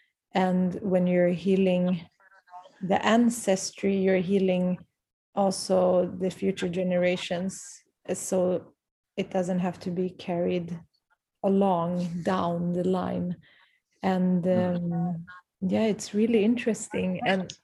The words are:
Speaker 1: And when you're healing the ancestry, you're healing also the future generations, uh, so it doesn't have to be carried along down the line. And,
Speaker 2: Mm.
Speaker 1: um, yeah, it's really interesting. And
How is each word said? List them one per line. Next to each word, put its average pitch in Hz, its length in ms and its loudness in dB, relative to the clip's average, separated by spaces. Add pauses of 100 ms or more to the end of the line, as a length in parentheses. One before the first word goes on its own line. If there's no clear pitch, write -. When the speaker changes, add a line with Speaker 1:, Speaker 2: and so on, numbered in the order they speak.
(340)
Speaker 1:
And 185 480 2
when 180 260 2
you're 180 220 4
healing 180 720 2 (800)
the 190 240 0
ancestry, 214 920 2
you're 190 200 2
healing 180 600 0 (560)
also 185 840 2
the 185 100 -2
future 190 400 -2
generations, 180 1120 -2 (260)
uh, 190 40 -2
so 180 600 -2 (420)
it 196 160 -4
doesn't 185 280 -2
have 180 200 -2
to 185 120 -6
be 185 180 -2
carried 175 680 -4 (680)
along 180 800 0
down 175 500 -2
the 175 100 -2
line. 180 540 -2 (680)
And, 185 400 2
Speaker 2:
Mm. 180 320 2
Speaker 1:
um, 170 500 -4 (360)
yeah, 202 240 0
it's 208 280 -2
really 220 300 4
interesting. 202 840 -2
And 185 260 0 (120)